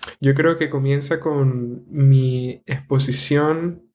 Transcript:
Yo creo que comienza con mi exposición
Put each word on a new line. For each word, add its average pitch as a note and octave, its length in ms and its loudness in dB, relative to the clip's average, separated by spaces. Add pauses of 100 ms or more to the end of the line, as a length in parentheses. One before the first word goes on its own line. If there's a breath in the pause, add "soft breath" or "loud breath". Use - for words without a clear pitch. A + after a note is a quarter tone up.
(200 loud breath)
Yo C3+ 160 4
creo D#3+ 220 2
que D3+ 120 -2
comienza C#3 500 -2
con B2+ 680 -2
mi C3 760 2
exposición D3 1160 -2 (120)